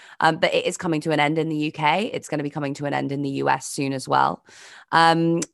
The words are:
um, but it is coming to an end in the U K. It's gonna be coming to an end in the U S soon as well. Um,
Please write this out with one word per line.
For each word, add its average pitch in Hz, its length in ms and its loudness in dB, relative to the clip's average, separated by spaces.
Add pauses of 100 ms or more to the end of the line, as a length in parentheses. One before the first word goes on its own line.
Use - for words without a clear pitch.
(200)
um, 160 180 4
but 175 160 2
it 170 120 2
is 175 120 -4
coming 160 240 -2
to 160 100 -2
an 147 80 2
end 147 180 2
in 160 120 0
the 156 60 -2
U 151 160 -2
K. 156 420 0
It's - 140 -8
gonna 147 160 -4
be 143 60 -4
coming 143 260 -6
to 147 100 -8
an 143 80 -4
end 139 180 -2
in 143 100 -4
the 139 80 -2
U 139 200 -2
S 139 160 0
soon 139 280 -4
as 131 140 -8
well. 135 380 0 (460)
Um, 165 500 4 (120)